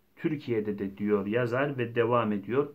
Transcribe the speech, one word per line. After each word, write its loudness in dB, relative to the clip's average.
Türkiye'de -2
de." -6
diyor 2
yazar 0
ve -4
devam 4
ediyor. 0